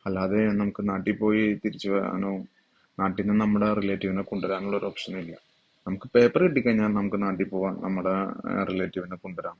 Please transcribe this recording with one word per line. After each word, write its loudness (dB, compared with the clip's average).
അല്ലാതെ 2
നമുക്ക് 0
നാട്ടിൽ 0
പോയി 2
തിരിച്ചു -4
വരാനോ -2
നാട്ടിൽ 0
നിന്ന് 4
നമ്മുടെ 4
റിലേറ്റീവിനെ -2
കൊണ്ടുവരാനുള്ള -2
ഒരു -4
ഓപ്ഷൻ -8
ഇല്ല. -10
നമുക്ക് -6
പേപ്പർ 6
കിട്ടിക്കഴിഞ്ഞാൽ 4
നമുക്ക് 0
നാട്ടിൽ 0
പോവാം, -2
നമ്മുടെ, 0
ഏഹ്, -2
റിലേറ്റീവിനെ -4
കൊണ്ടുവരാം -10